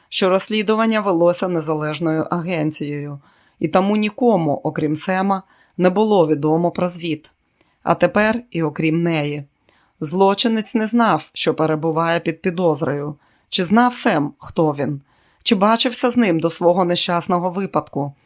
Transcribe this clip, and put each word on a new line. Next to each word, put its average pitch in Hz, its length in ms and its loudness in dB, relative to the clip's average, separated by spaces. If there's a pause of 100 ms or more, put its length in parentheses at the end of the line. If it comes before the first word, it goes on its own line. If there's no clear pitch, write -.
що - 200 0
розслідування 214 720 0
велося 175 480 2
незалежною 156 840 -2
агенцією, 151 880 -4 (400)
і 165 100 -4
тому 196 280 2
нікому, 208 680 0
окрім 151 320 -2
Сема, 190 460 -2 (360)
не 180 120 6
було 202 360 4
відомо 156 440 0
про 180 180 -2
звіт. 170 420 -6 (520)
А - 120 0
тепер 214 560 0
і 165 120 -4
окрім 160 400 -2
неї. 147 420 -4 (560)
Злочинець 196 760 0
не 220 120 0
знав, 214 460 0
що - 220 0
перебуває 160 680 0
під 165 220 -6
підозрою. 151 720 -2 (340)
Чи 185 160 0
знав 240 300 4
Сем, 151 440 0
хто 160 340 -2
він? 139 280 -4 (420)
Чи - 120 2
бачився 226 560 2
з 240 60 -2
ним 185 240 2
до 165 100 0
свого 175 340 2
нещасного 175 680 0
випадку? 151 640 -6 (140)